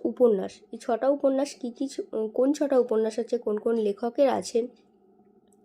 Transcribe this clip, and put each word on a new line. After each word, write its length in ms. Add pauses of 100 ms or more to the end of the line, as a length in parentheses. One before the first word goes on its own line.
উপন্যাস। 480 (200)
এই 60
ছটা 300
উপন্যাস 420 (100)
কী 100
কী 180
ছ-, 180 (280)
কোন 180
ছটা 260
উপন্যাস 400
আছে, 200
কোন 200
কোন 180
লেখকের 520
আছে, 300 (1080)